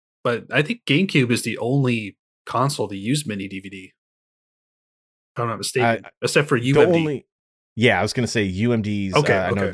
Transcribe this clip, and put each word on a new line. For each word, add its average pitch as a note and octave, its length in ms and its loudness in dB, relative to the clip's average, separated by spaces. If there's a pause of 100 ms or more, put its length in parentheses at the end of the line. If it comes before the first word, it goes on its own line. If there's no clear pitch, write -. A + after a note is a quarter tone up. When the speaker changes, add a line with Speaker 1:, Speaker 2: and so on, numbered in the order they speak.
(220)
Speaker 1:
But A#2 300 -2
I C3+ 100 2
think - 220 -6
GameCube D3 460 2
is A2+ 120 2
the G#2+ 160 -4
only A#2+ 580 -2 (280)
console B2 440 -2
to G2+ 80 -8
use A#2+ 300 -2
mini G2 220 -6
D F#2+ 120 -10
V F#2+ 100 -14
D, F#2+ 140 -14 (1500)
if - 40 -8
I'm A#2 80 -2
not A2 100 -6
mistaken, A#2 460 0
Speaker 2:
Uh, - 40 -20 (140)
Speaker 1:
except C#3+ 260 2
for B2 120 2
Speaker 2:
the A#2+ 60 -4
Speaker 1:
U C#3 160 4
M F3+ 100 6
D. E3 60 4
Speaker 2:
only, D3+ 280 -2 (500)
yeah, A2 220 4
I F2+ 40 2
was G#2+ 100 -2
gonna A#2+ 160 0
say A2 140 0
U G2+ 300 0
M A2+ 100 0
Ds, G2+ 320 -2
Speaker 1:
Okay, C#3+ 220 2
Speaker 2:
uh, F#2 100 -2
I F#2 60 -2
know G2 100 -2
Speaker 1:
okay. G2 120 -2